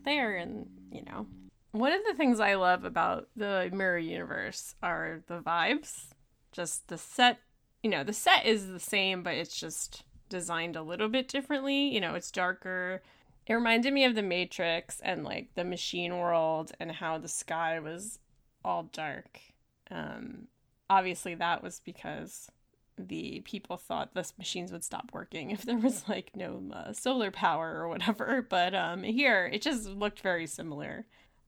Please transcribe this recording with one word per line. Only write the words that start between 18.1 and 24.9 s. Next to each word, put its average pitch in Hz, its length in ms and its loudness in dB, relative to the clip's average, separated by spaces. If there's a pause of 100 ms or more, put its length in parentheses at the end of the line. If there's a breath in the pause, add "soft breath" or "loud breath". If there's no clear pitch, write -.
all 175 200 2 (100)
dark. - 480 -6 (500)
Um, 165 560 -8 (420)
obviously 185 460 4
that 170 280 0
was - 160 -10
because - 680 -12 (480)
the 175 440 -8
people 190 360 -10
thought - 360 -6
the 180 240 -4
machines 180 340 -6
would 170 120 -10
stop - 300 -8